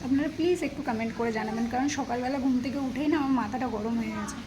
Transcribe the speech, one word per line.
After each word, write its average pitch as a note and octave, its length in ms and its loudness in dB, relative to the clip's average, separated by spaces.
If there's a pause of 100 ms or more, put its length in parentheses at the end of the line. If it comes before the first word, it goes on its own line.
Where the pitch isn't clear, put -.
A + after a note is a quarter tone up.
আপনারা C#4 320 4
প্লিজ E4+ 260 2
একটু C#4 200 -4
কমেন্ট A3+ 360 -2
করে A#3 140 0
জানাবেন, A3 340 -2
কারণ B3+ 220 0
সকালবেলা B3 500 0
ঘুম B3+ 220 4
থেকে C4+ 180 -2
উঠেই C4 280 -2
না D#4 120 4
আমার C4+ 120 2
মাথাটা B3 380 0
গরম A3 300 -2
হয়ে A3 100 0
গেছে G#3+ 280 -4 (100)